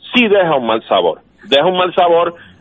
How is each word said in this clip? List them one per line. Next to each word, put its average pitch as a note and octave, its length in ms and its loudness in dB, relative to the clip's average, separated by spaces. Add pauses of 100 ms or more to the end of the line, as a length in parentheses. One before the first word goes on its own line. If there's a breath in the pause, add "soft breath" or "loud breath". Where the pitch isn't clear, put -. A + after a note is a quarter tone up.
(140)
sí B3 140 2
deja F3+ 280 2
un B2 100 -4
mal A2+ 200 -2
sabor, F2+ 340 -2 (280)
deja C#3 160 2
un F3+ 140 -2
mal F3+ 160 -2
sabor E3+ 400 0 (260 loud breath)